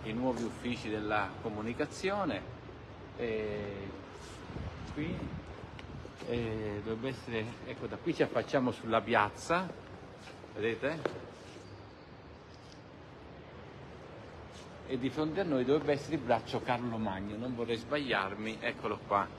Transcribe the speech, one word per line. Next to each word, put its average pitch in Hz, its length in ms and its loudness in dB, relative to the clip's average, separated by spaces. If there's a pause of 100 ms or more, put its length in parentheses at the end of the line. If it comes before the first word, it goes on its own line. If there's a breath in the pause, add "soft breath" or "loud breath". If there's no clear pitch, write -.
i 110 80 -2
nuovi 117 320 4
uffici 113 460 -2
della 107 400 4 (120)
comunicazione. 120 1120 0 (600)
E 104 720 0 (1040)
qui, 151 220 0 (1120)
eh, 110 560 0
dovrebbe 113 260 0
essere, 117 360 -2 (220)
ecco, 127 180 -6
da 107 120 -4
qui 165 180 2
ci 151 80 8
affacciamo 123 480 4
sulla 110 300 4
piazza, 117 680 6 (840)
vedete? 117 440 2 (4000)
E 135 100 0
di 127 120 2
fronte 156 320 0
a - 20 4
noi 139 200 4
dovrebbe 143 300 6
essere 143 220 0
il 143 60 2
braccio 117 420 4
Carlo 120 340 2
Magno, 101 400 -2
non 123 160 -2
vorrei 117 240 2
sbagliarmi, 110 840 2
eccolo 113 460 0
qua 101 200 6 (100)